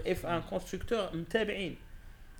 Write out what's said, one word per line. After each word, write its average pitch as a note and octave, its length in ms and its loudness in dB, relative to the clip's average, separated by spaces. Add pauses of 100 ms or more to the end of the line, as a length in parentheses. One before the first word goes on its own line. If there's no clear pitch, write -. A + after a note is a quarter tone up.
de F#3 80 6
F - 120 0
un E3 160 2
constructeur, F#3+ 720 0
متابعين. F#3+ 600 2 (640)